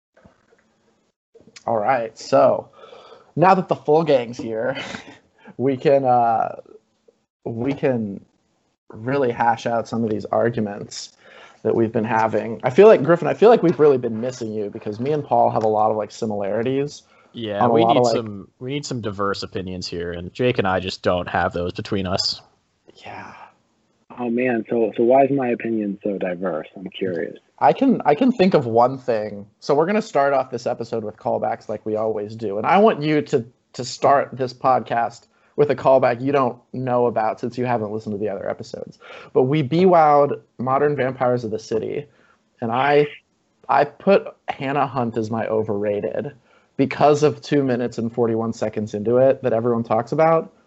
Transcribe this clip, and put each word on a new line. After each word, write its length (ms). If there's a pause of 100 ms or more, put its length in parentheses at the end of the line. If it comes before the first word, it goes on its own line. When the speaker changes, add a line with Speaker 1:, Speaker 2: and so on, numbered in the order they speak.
(1700)
Speaker 1:
All 100
right, 420
so 520 (680)
now 180
that 140
the 80
full 260
gang's 360
here, 380 (420)
<laughs> 400
we 180
can, 300
uh, 500 (880)
we 300
can 500 (640)
really 420
hash 360
out 200
some 180
of 60
these 140
arguments 920 (460)
that 120
we've 180
been 100
having. 600
I 60
feel 160
like, 160
Griffin, 260
I 60
feel 160
like 120
we've 160
really 200
been 240
missing 320
you 160
because 280
me 140
and 100
Paul 280
have 140
a 40
lot 220
of, 80
like, 140
similarities 920 (320)
Speaker 2:
Yeah, 280
Speaker 1:
on 60
a 60
Speaker 2:
we 80
Speaker 1:
lot 100
Speaker 2:
need 60
Speaker 1:
of, 60
like 120
Speaker 2:
some, 420
we 120
need 160
some 160
diverse 400
opinions 440
here, 260
and 200
Jake 240
and 100
I 140
just 220
don't 260
have 240
those 220
between 320
us. 340 (540)
Speaker 1:
Yeah. 400 (840)
Speaker 3:
Oh 100
man, 400
so, 280
so 80
why 200
is 60
my 180
opinion 540
so 160
diverse? 480 (100)
I'm 140
curious. 480 (220)
Speaker 1:
I 120
can, 320
I 100
can 180
think 200
of 140
one 320
thing. 480 (140)
So 140
we're 120
gonna 160
start 320
off 160
this 160
episode 380
with 120
callbacks 520
like 180
we 100
always 400
do, 220
and 80
I 120
want 240
you 200
to, 220 (300)
to 100
start 480
this 200
podcast 760 (280)
with 140
a 60
callback 440
you 120
don't 280 (140)
know 320
about 340
since 160
you 100
haven't 260
listened 220
to 40
the 100
other 220
episodes. 480 (340)
But 120
we 180
bewowed 800 (160)
Modern 380
Vampires 480
of 80
the 60
City, 480 (540)
and 120
I, 340 (640)
I 160
put 500 (140)
Hannah 380
Hunt 300
as 140
my 160
overrated 880 (440)
because 460
of 180
two 220
minutes 340
and 160
forty-one 400
seconds 400
into 240
it 280
that 100
everyone 300
talks 280
about. 400 (140)